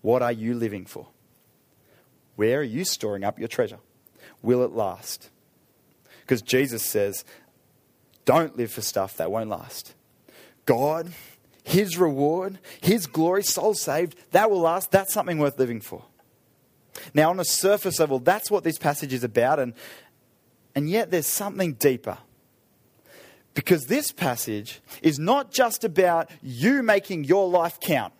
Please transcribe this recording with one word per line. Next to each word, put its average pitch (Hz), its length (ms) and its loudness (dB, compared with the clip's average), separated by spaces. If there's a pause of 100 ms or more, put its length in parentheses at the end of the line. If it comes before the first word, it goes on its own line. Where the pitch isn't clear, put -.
What 123 220 2
are 120 80 0
you 117 240 -4
living 104 300 -6
for? - 220 -18 (1300)
Where 113 240 0
are 151 40 -4
you 127 220 -6
storing 101 380 -6
up 104 140 -4
your 110 100 -8
treasure? 101 300 -4 (640)
Will 123 220 2
it 120 80 -2
last? 98 580 -8 (960)
'Cause 120 160 0
Jesus 127 400 0
says, 101 420 -2 (1000)
"Don't 151 320 2
live 117 140 -4
for 113 100 -10
stuff 98 360 -4
that 85 140 -4
won't 110 180 -4
last." - 440 -12 (720)
God, 151 460 0 (520)
his 175 360 2
reward, 170 580 2 (240)
his 190 240 2
glory, 175 380 0
soul 196 320 0
saved, 160 400 -2 (160)
that 214 180 4
will 190 120 2
last. 165 280 0
That's 190 240 2
something 180 240 -2
worth 143 220 0
living 120 220 0
for. - 240 -16 (1080)
Now, 156 160 6
on 185 100 -2
a 175 60 -2
surface 196 540 0
level, 143 180 2
that's 175 320 0
what 190 140 2
this 160 160 -2
passage 143 340 -2
is 123 100 -4
about, 123 360 2
and, 120 160 -4 (1000)
and 147 160 -2
yet 196 220 0
there's 170 160 0
something 190 460 -4
deeper. 120 440 0 (1400)
Because 156 320 2
this 269 260 -2
passage 120 720 -6 (220)
is 147 160 2
not 262 320 0
just 240 320 0
about 170 480 2 (100)
you 165 400 0
making 196 440 0
your 185 220 2
life 175 320 0
count. 120 400 -2